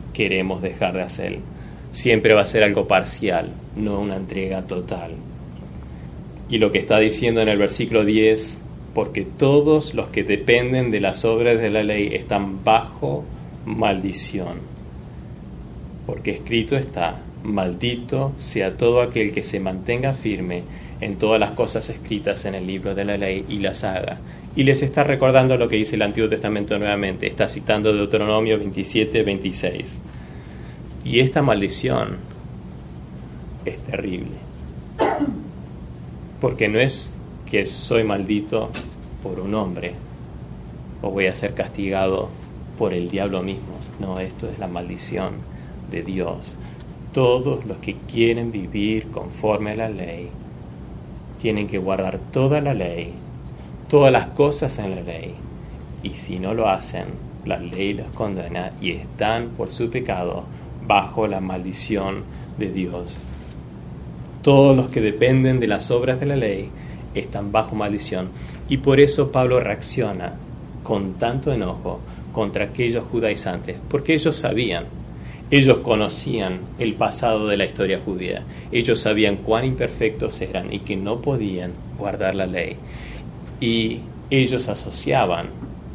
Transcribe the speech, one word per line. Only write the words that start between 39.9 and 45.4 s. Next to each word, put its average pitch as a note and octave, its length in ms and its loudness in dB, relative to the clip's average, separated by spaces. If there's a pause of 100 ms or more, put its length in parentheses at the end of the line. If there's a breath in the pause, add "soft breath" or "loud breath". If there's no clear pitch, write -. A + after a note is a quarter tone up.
o G2+ 100 -4
voy F#2+ 160 4
a F#2 80 0
ser - 180 -4
castigado F#2+ 760 0 (480)
por G2 160 0
el F2 160 -2
diablo F#2+ 320 0
mismo. F#2+ 360 -6 (240)
No, F#2 180 -4
esto F#2 300 -8
es - 100 -10
la G2 80 -4
maldición F#2 680 -6 (540 loud breath)